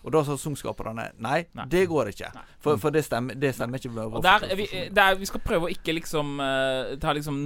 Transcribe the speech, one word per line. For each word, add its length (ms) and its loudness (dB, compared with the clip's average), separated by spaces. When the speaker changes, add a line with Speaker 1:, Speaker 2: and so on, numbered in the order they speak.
Speaker 1:
Og 80 -8
da 140 6
sa 120 -2
sangskaperne, 800 -6
"Nei, 380 -2
Speaker 2:
Nei. 140 -10
Speaker 1:
det 200 4
går 220 0
ikke." 240 -10
Speaker 2:
Nei. 80 -16
Speaker 1:
For, 180 2
for 140 0
det 160 4
stemmer, 320 -2
det 160 0
stemmer 240 -4
ikke 160 -8
med 100 -4
Speaker 2:
Og 140 -6
Speaker 1:
vår 40 0
Speaker 2:
der 280 6
er 60 0
vi, 100 -2
Speaker 1:
forståelse. 280 -6
Speaker 2:
det 100 8
er, 100 6
vi 120 -2
skal 140 -4
prøve 220 2
å 80 0
ikke 240 -2
liksom, 460 -2
eh, 580 0
ta 140 0
liksom 340 -4